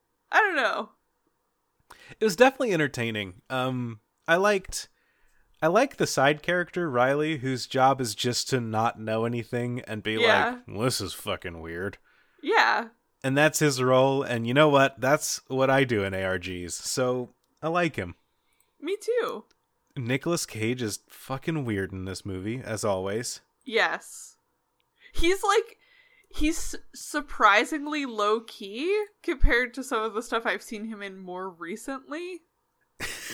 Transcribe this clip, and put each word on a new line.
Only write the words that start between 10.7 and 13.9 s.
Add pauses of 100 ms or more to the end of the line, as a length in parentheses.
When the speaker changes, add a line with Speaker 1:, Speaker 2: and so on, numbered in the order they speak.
Speaker 2:
this
is
fucking
weird." (420)
Speaker 1:
Yeah. (340)
Speaker 2:
And
that's
his
role,